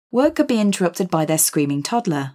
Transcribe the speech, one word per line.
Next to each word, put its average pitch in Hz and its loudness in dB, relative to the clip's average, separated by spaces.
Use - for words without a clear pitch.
work 294 2
could 302 2
be 240 2
interrupted 190 0
by 160 0
their 156 0
screaming 143 0
toddler, 143 -4